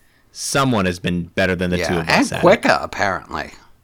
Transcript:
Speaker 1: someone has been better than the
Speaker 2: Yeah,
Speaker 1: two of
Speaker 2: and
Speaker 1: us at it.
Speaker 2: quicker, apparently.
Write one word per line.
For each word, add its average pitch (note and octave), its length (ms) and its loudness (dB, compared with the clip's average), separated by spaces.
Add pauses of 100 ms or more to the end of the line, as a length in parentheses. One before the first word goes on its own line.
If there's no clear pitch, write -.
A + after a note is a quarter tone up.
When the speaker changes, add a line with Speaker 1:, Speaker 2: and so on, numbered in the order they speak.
(320)
Speaker 1:
someone B2+ 540 0
has F2+ 140 -2
been F2 260 -2
better F#2 280 0
than F2+ 160 -2
the F2+ 100 0
Speaker 2:
Yeah, E2+ 100 -2
Speaker 1:
two - 100 0
of E2 100 -2
Speaker 2:
and E3+ 140 4
Speaker 1:
us - 80 -2
at - 60 -6
it. - 40 -4
Speaker 2:
quicker, F3 400 4
apparently. E2 680 -4 (320)